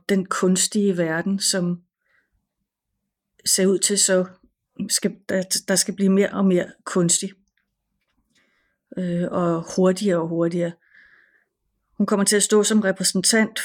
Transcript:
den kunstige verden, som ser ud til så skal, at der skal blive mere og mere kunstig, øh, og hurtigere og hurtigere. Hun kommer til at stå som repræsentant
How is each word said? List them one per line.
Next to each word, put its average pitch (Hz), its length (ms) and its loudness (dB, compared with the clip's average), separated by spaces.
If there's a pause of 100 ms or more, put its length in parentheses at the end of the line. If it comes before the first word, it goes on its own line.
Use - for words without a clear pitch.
den 190 180 2
kunstige 190 720 0
verden, 170 420 -2
som 175 440 -2 (1600)
ser - 220 0
ud 190 120 2
til 202 200 -2
så 185 280 2 (640)
skal, - 280 -4 (120)
at 185 280 -2 (120)
der 190 80 2
skal 180 180 -2
blive 190 160 2
mere 196 200 4
og 196 140 -2
mere 180 260 2 (140)
kunstig, 180 480 0 (1600)
øh, 175 340 -2
og 170 460 -2
hurtigere 185 440 2
og 165 80 -4
hurtigere. 170 440 -2 (1200)
Hun 202 140 0
kommer 202 180 2
til 208 120 2
at 202 60 2
stå 214 200 4
som 214 180 2
repræsentant 196 840 0